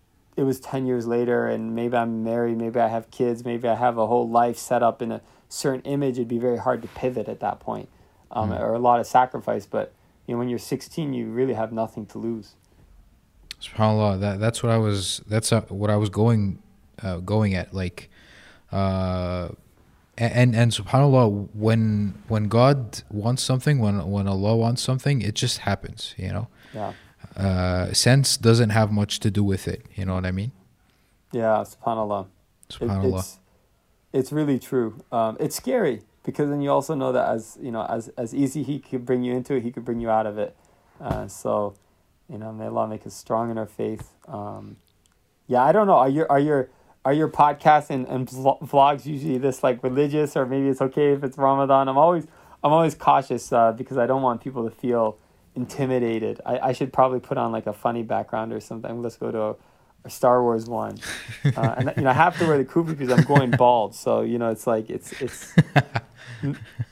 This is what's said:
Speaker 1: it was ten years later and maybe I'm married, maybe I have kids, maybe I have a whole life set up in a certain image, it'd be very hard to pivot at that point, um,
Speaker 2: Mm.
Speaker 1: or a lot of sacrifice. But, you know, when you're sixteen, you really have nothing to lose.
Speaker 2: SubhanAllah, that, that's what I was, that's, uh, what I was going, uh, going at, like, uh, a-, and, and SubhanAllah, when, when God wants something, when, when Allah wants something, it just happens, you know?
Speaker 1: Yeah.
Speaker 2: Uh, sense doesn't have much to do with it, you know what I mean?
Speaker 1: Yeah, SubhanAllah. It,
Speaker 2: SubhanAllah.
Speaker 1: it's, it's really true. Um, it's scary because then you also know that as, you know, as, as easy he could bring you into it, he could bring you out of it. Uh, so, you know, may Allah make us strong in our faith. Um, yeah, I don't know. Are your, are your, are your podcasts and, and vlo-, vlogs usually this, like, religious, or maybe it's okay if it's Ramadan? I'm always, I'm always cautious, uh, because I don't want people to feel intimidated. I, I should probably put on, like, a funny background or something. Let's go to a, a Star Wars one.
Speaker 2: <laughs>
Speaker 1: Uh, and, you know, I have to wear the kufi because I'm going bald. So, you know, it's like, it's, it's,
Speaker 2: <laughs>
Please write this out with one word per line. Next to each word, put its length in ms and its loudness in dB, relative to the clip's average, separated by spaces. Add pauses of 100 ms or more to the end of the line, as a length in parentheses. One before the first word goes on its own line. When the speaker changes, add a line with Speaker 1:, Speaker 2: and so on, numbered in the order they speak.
(360)
Speaker 1:
it 80 0
was 160 0
ten 260 -6
years 200 -2
later 420 0
and 280 -4
maybe 200 -2
I'm 280 0
married, 340 -2
maybe 220 -2
I 80 4
have 240 -4
kids, 340 -2
maybe 220 -4
I 80 2
have 220 0
a 100 2
whole 200 2
life 300 2
set 240 -2
up 200 2
in 100 -4
a 100 -8 (280)
certain 320 -4
image, 340 -2
it'd 120 -4
be 120 -2
very 180 0
hard 240 -2
to 60 -14
pivot 400 -6
at 140 -10
that 180 -4
point, 300 -10 (420)
um, 180 -2
Speaker 2:
Mm. 100 -4
Speaker 1:
or 140 -2
a 60 -2
lot 200 4
of 80 -4
sacrifice. 580 0
But, 280 -6 (320)
you 80 -6
know, 60 -2
when 100 -4
you're 100 -4
sixteen, 540 -8
you 140 -6
really 260 -2
have 180 -4
nothing 360 -6
to 100 -16
lose. 380 -8 (1080)
Speaker 2:
SubhanAllah, 580 2
that, 200 -2
that's 240 -2
what 80 0
I 60 4
was, 500 -2
that's, 240 0
uh, 160 4
what 240 -2
I 60 2
was 120 2
going, 540 2 (400)
uh, 140 -4
going 360 2
at, 200 -4
like, 360 -8 (640)
uh, 800 -2 (680)
a-, 40 -4
and, 340 4
and 160 4
SubhanAllah, 800 4
when, 640 2 (120)
when 200 0
God 640 2
wants 340 -2
something, 360 0
when, 300 0
when 180 0
Allah 280 2
wants 260 0
something, 400 0
it 140 -4
just 240 -2
happens, 580 -6
you 140 -6
know? 160 -6 (260)
Speaker 1:
Yeah. 200 -8 (440)
Speaker 2:
Uh, 560 0
sense 420 4
doesn't 360 4
have 200 4
much 280 0
to 120 0
do 120 0
with 240 -2
it, 180 -6 (100)
you 100 -6
know 100 -2
what 100 -2
I 60 -2
mean? 200 -4 (800)
Speaker 1:
Yeah, 320 2
SubhanAllah. 600 -4 (440)
It, 40 -18
Speaker 2:
SubhanAllah. 460 -2
Speaker 1:
it's, 200 -10 (720)
it's 200 -2
really 280 0
true. 420 -4 (100)
Um, 280 -2
it's 160 -4
scary 460 -2 (220)
because 260 -2
then 120 -2
you 100 0
also 220 0
know 200 -2
that 160 2
as, 320 -6
you 100 -8
know, 140 -6
as, 320 -6
as 180 -8
easy 280 0
he 160 -6
could 260 -8
bring 180 0
you 100 -2
into 200 -4
it, 100 -2
he 80 -6
could 140 -12
bring 160 -4
you 80 -4
out 160 2
of 120 -6
it. 200 -6 (420)
Uh, 280 -6
so, 480 -4 (520)
you 100 -14
know, 140 -12
may 140 -10
Allah 220 -4
make 200 -10
us 60 -14
strong 360 -4
in 80 -6
our 80 -6
faith. 440 -8 (180)
Um, 480 -14 (720)
yeah, 160 4
I 80 6
don't 160 4
know. 80 6
Are 140 6
your, 200 0
are 100 4
your, 300 2 (360)
are 80 2
your 160 0
podcasts 600 4
and, 180 -2
and 200 -4
vlo-, 340 0
vlogs 440 4
usually 320 -4
this, 260 -2
like, 200 0
religious, 520 0
or 100 2
maybe 220 0
it's 140 0
okay 320 2
if 100 -2
it's 140 -6
Ramadan? 500 4
I'm 100 0
always, 300 4 (360)
I'm 100 4
always 200 4
cautious, 600 0
uh, 180 6
because 260 -8
I 80 2
don't 160 0
want 200 0
people 280 -6
to 60 -12
feel 420 0 (380)
intimidated. 920 -2
I, 140 -2
I 120 0
should 220 -4
probably 260 2
put 180 -6
on, 140 -2
like, 160 -6
a 60 -6
funny 300 -4
background 500 -6
or 80 -8
something. 400 -10
Let's 160 -8
go 140 -6
to 100 -4
a, 140 -4 (500)
a 40 -16
Star 340 4
Wars 240 0
one. 360 -6
Speaker 2:
<laughs> 60 -10 (480)
Speaker 1:
Uh, 200 2
and, 200 -2
you 60 0
know, 80 4
I 20 4
have 240 4
to 80 2
wear 120 4
the 60 2
kufi 340 0
because 140 -2
I'm 140 6
going 260 4
bald. 440 4
So, 260 0
you 160 -2
know, 120 0
it's 180 -4
like, 220 0
it's, 300 -12
it's, 360 -10 (880)
Speaker 2:
<laughs> 120 -2 (360)